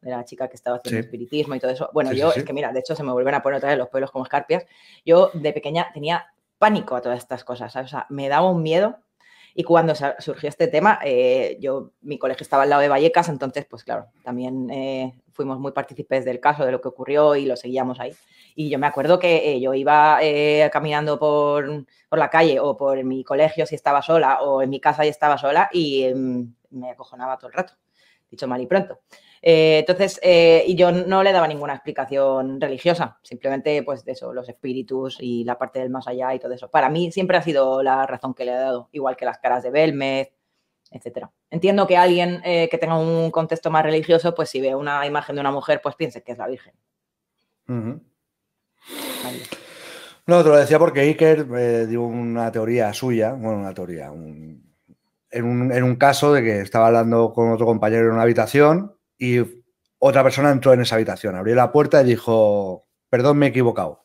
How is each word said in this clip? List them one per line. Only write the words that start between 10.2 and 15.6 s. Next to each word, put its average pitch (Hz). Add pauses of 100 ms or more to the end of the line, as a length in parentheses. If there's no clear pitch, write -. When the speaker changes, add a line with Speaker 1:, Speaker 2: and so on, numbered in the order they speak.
Speaker 1:
surgió 147
este 160
tema, 180
eh, 127
yo, 135 (120)
mi 143
colegio 131
estaba 139
al 147
lado 143
de 143
Vallecas, 165
entonces, 139
pues -
claro, 113 (160)
también, 127
eh, 131 (140)
fuimos 135
muy 139